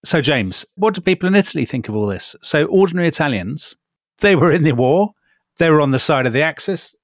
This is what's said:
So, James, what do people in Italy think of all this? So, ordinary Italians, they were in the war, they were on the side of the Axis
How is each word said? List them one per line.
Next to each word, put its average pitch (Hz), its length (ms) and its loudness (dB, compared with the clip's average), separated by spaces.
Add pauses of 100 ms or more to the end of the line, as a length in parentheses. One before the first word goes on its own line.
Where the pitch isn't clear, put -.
So, 160 160 0
James, 120 420 -2 (120)
what 208 180 0
do 185 80 -8
people 180 260 -2
in 190 80 2
Italy 165 300 0
think 120 240 -8
of 107 60 -6
all 107 100 -2
this? 98 360 -6
So, 151 240 0
ordinary 180 420 2
Italians, 135 680 -4 (440)
they 202 160 4
were 151 160 4
in 165 120 2
the 147 100 2
war, 139 380 2 (460)
they 165 140 4
were 151 100 6
on 143 80 2
the 131 100 0
side 131 280 0
of 117 60 -2
the 135 100 2
Axis - 600 -6